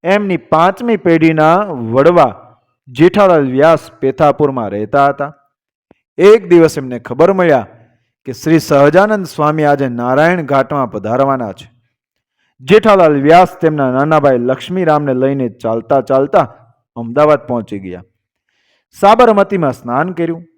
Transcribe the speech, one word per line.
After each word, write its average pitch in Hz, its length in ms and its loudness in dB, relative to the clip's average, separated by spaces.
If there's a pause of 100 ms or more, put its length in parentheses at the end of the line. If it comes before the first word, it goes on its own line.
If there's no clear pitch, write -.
એમની 196 340 -2
પાંચમી 190 600 -2
પેઢીના 160 600 2 (120)
વડવા 135 880 0 (320)
જેઠાલાલ 165 640 2
વ્યાસ 147 420 0
પેથાપુરમાં 135 760 -2
રહેતા 107 380 -2
હતા. 143 280 -6 (840)
એક 202 300 4
દિવસ 165 300 4
એમને 127 200 -10
ખબર 151 340 0
મળ્યા 160 340 0 (580)
કે 131 80 -14
શ્રી 160 260 -2
સહજાનંદ 170 680 2
સ્વામી 151 380 -4
આજે 143 240 -2
નારાયણ 135 540 -2
ઘાટમાં 135 480 -4
પધારવાના 120 600 -4
છે. - 180 -20 (920)
જેઠાલાલ 175 640 2
વ્યાસ 175 360 4
તેમના 147 340 -2
નાના 147 280 0
ભાઈ 139 180 0
લક્ષ્મીરામને 147 760 -2
લઈને 131 340 -2
ચાલતા 117 520 -4
ચાલતા 139 540 -2 (420)
અમદાવાદ 139 500 -2
પહોંચી 113 320 -8
ગયા. 90 240 -14 (1000)
સાબરમતીમાં 202 720 2
સ્નાન 135 380 -6
કર્યું. 170 340 -8 (120)